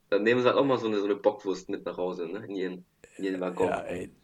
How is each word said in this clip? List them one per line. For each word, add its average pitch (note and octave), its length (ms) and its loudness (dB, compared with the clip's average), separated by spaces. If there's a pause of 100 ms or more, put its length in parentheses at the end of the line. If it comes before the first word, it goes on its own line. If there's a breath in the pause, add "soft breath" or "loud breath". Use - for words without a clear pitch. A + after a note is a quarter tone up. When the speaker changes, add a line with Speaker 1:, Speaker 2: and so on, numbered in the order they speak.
Speaker 1:
Dann G2+ 140 2
nehmen A#2+ 180 6
sie B2 60 6
halt - 100 4
auch C#3 80 6
mal C3 140 2
so A2 80 -2
eine, G#2+ 100 0
so G2+ 80 0
eine G2+ 100 2
Bockwurst - 540 0
mit G2 160 -6
nach F2+ 120 -6
Hause, F2+ 300 -4
ne? G2 220 -10
In G2 60 -6
ihren, F#2 300 -6 (320)
in F#2+ 80 -10
ihren F#2+ 140 -2
Waggon. F2+ 280 0
Speaker 2:
Ja, F#2+ 140 -2
ey, F#2 280 -8 (140)